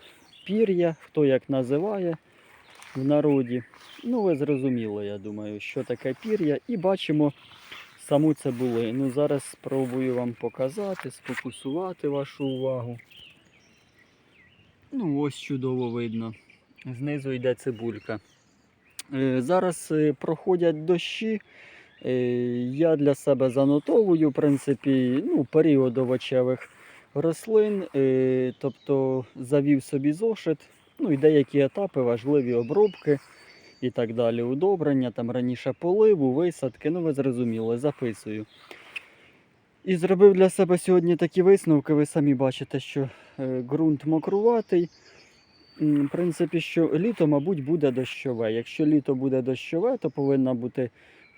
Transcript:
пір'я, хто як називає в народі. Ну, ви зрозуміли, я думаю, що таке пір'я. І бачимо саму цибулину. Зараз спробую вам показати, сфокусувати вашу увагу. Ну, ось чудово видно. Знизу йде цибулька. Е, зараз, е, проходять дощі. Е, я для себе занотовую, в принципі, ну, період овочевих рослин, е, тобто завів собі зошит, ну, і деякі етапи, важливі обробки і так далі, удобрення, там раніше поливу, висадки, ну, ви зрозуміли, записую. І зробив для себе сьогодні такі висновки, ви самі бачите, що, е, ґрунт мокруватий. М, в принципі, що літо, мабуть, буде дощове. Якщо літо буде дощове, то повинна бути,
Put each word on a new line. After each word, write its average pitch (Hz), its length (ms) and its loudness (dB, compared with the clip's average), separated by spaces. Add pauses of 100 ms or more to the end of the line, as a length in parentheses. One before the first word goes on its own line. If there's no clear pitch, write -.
(460)
пір'я, 185 560 0
хто - 240 0
як 131 240 2
називає 160 680 -2 (800)
в 135 100 -4
народі. 139 580 2 (400)
Ну, 240 180 -2
ви 185 140 2
зрозуміли, 127 680 -2
я 101 120 -8
думаю, 104 420 -10
що - 240 -8
таке 131 300 -6 (100)
пір'я. 196 440 0
І 240 100 -4
бачимо 156 560 0 (640)
саму 151 360 2
цибулину. 123 760 -2
Зараз 143 320 0
спробую 131 720 -4
вам 123 260 -4
показати, 139 680 -6
сфокусувати 175 960 -8
вашу 139 380 -6
увагу. 127 520 -4 (1900)
Ну, 175 280 -2
ось 147 200 -4
чудово 127 500 -4
видно. 113 440 -6 (520)
Знизу 135 460 -6
йде 127 220 0
цибулька. 113 640 -8 (960)
Е, 131 280 0
зараз, 175 500 -2
е, 151 280 2
проходять 165 680 -2
дощі. 202 560 -2 (640)
Е, 127 60 -2 (600)
я 160 240 2
для 143 200 2
себе 131 340 2
занотовую, 147 800 4
в 131 40 -6
принципі, 139 920 0
ну, 285 260 0
період 139 460 4
овочевих 127 720 -2 (440)
рослин, 202 680 0 (120)
е, 131 640 2
тобто 135 640 -2 (100)
завів 139 480 2
собі 147 300 -2
зошит, 190 440 -4 (420)
ну, 240 120 0
і 143 60 2
деякі 143 420 4
етапи, 143 420 -2
важливі 123 520 0
обробки 147 640 0 (640)
і 127 80 -2
так 113 240 -4
далі, 117 300 0
удобрення, 139 680 0
там 120 200 -6
раніше 123 480 -4
поливу, 180 540 2
висадки, 147 560 -2
ну, 175 120 -4
ви 160 120 0
зрозуміли, 120 640 -2
записую. 113 680 -6 (1400)
І 185 120 0
зробив 185 380 8
для 185 160 6
себе 180 280 2
сьогодні 175 380 4
такі 170 260 0
висновки, 170 520 4
ви 147 120 4
самі 143 280 2
бачите, 131 460 -2
що, 131 300 -6 (300)
е, 131 220 -4
ґрунт 143 440 0
мокруватий. 190 840 0 (920)
М, 147 240 2
в 139 40 -4
принципі, 170 520 -2
що 160 320 0
літо, 180 340 0
мабуть, 151 360 0
буде 147 280 0
дощове. 117 600 -4
Якщо 117 320 -2
літо 147 300 2
буде 131 260 0
дощове, 131 560 -2
то 156 120 -4
повинна 135 440 0
бути, 123 360 -4 (480)